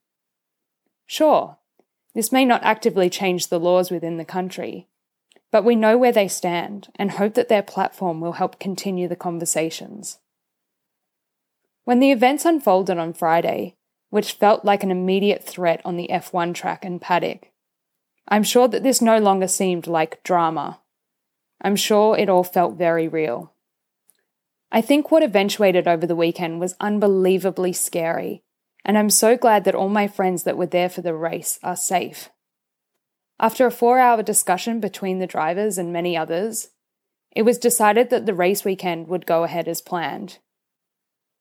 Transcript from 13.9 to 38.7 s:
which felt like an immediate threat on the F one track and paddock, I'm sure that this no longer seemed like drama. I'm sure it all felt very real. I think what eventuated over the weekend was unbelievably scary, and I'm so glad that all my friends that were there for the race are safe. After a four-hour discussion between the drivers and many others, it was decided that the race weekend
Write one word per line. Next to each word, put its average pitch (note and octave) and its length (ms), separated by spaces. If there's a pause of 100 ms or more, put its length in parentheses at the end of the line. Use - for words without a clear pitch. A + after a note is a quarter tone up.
which G#3 240
felt G#3 300
like G3+ 200
an F#3+ 80
immediate F#3 520
threat E3+ 400
on F3 140
the F3 140
F E3+ 200
one F3 220
track F3+ 320
and F3 160
paddock, E3+ 480 (800)
I'm G#3 160
sure B3 260
that G3+ 140
this B3+ 180
no A3+ 160
longer G3 320
seemed F3+ 380
like D#3+ 360
drama. E3 560 (800)
I'm G3 140
sure G#3 420
it G3 120
all F3+ 160
felt F3+ 320
very E3 320
real. D#3 420 (1200)
I A3 80
think C#4+ 320
what D#4+ 120
eventuated G3 640
over E3+ 180
the E3+ 80
weekend E3 460
was F3+ 180
unbelievably F#3+ 920
scary, - 680 (400)
and G3+ 140
I'm G#3 140
so A3+ 260
glad G#3 280
that - 100
all F#3+ 120
my G3+ 200
friends F#3 340
that D#3+ 160
were F3+ 80
there F3+ 240
for F3+ 140
the E3+ 100
race E3 480
are F3+ 140
safe. - 560 (1080)
After A3+ 280
a A#3 40
four-hour A#3+ 520
discussion G#3 560
between F#3+ 400
the F#3 80
drivers F3+ 500
and E3+ 160
many E3+ 240
others, F3 520 (600)
it - 140
was A#3+ 160
decided A#3+ 500
that A#3 160
the G#3 80
race F3+ 320
weekend F3 420